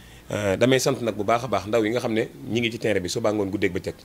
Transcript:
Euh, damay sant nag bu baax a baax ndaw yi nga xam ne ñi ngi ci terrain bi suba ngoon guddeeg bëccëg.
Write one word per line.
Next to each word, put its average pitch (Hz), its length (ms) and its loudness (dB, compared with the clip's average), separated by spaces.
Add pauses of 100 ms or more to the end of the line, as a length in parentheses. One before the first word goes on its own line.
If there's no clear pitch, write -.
(320)
Euh, 104 240 0
damay 127 220 4
sant 139 240 2
nag 110 140 -2
bu 104 80 -4
baax 113 180 2
a 131 60 -8
baax 98 180 -2
ndaw 113 180 2
yi 107 60 2
nga 120 80 0
xam 117 160 -2
ne 110 140 0 (240)
ñi 117 80 2
ngi 117 100 0
ci 113 80 -8
terrain 104 240 0
bi 87 60 -6
suba 113 240 0
ngoon 101 180 0
guddeeg 95 220 0
bëccëg. 87 220 -6 (100)